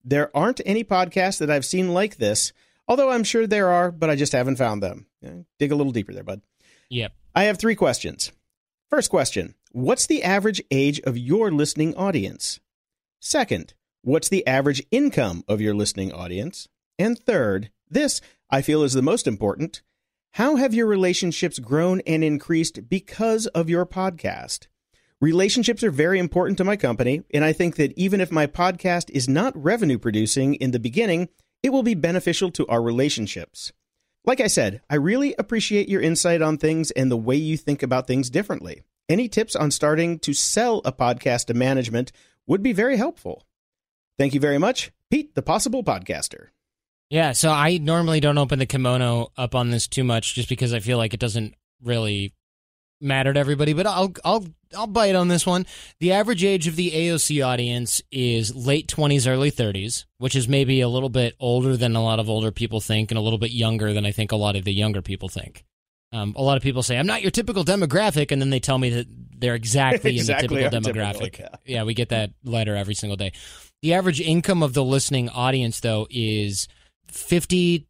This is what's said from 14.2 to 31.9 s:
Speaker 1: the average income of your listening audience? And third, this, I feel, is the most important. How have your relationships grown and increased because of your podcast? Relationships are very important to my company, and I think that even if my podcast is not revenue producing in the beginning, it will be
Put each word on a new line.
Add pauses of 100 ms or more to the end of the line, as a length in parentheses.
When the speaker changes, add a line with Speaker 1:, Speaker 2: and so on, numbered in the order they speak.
Speaker 1:
the
average
income
of
your
listening
audience? (320)
And
third, (200)
this, (300)
I
feel,
is
the
most
important. (520)
How
have
your
relationships
grown
and
increased
because
of
your
podcast? (520)
Relationships
are
very
important
to
my
company, (100)
and
I
think
that
even
if
my
podcast
is
not
revenue
producing
in
the
beginning, (340)
it
will
be